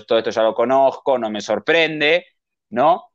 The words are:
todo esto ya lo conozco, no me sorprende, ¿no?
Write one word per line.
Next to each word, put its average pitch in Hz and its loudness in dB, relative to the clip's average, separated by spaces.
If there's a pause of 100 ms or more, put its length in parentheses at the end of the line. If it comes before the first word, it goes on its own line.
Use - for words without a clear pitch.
todo 113 0
esto 113 -2
ya 113 0
lo 110 0
conozco, 131 0
no 113 -4
me 107 -8
sorprende, 156 0 (460)
¿no? 143 0